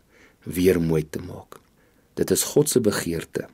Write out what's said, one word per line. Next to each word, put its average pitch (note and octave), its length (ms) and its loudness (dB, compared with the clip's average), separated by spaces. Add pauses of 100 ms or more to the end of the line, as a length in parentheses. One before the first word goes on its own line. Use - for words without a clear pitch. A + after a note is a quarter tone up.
(420)
weer F2+ 380 2
mooi D#2+ 300 0
te - 100 -8
maak. - 400 -16 (540)
Dit E2 160 -2
is F#2+ 120 2
God - 260 2
se - 120 2
begeerte E2+ 720 -2